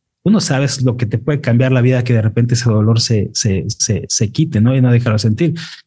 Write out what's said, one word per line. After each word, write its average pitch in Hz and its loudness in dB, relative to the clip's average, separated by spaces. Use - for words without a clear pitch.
tú 180 0
no 214 4
sabes 135 -2
lo 127 0
que 113 -2
te 110 -4
puede 147 -2
cambiar 127 2
la 127 2
vida, 123 2
que 123 -2
de 110 2
repente 120 0
ese 120 0
dolor 110 2
se, 107 0
se, 95 -2
se, 98 -4
se - -2
quite, 156 -2
¿no? 127 4
Y 131 2
no 123 4
dejarlo 117 2
sentir. 113 0